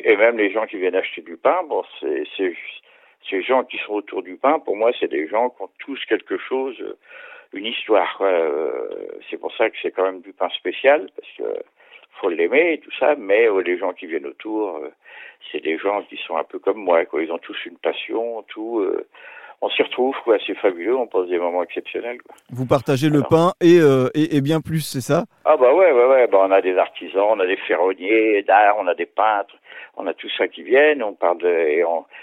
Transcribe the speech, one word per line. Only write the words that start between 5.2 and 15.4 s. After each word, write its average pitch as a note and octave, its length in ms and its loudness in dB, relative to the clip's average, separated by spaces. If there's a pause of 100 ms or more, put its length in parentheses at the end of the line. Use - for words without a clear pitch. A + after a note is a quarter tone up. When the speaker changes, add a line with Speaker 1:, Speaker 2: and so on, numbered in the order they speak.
Speaker 1:
gens A#2 220 0
qui - 120 -16
ont F#2+ 80 -10 (100)
tous C#3 260 -12
quelque G2 320 -2
chose, C3 420 -6
euh, G2 180 -12 (540)
une G2 140 -10
histoire, A2 520 0
quoi. F#2+ 120 2
Euh, B1+ 800 -2 (220)
c'est E2 80 -8
pour - 200 -10
ça A2+ 120 2
que - 120 -8
c'est E2+ 100 -4
quand F#2 120 -2
même F#2 180 -2
du F#2+ 100 -20
pain F#2 160 -4 (100)
spécial, C#3+ 600 0
parce - 100 -16 (100)
que G#1 220 -4 (600)
faut G2 100 0
l'aimer A2 440 0
et C#3+ 60 -4
tout - 200 -20
ça, C#3+ 180 2
mais, G#2+ 300 4
euh, G2 140 2
les F2 160 -2
gens F2+ 160 -4
qui - 120 -16
viennent D#2 200 -8
autour, G#2 520 -6
euh, C#2 140 -12 (600)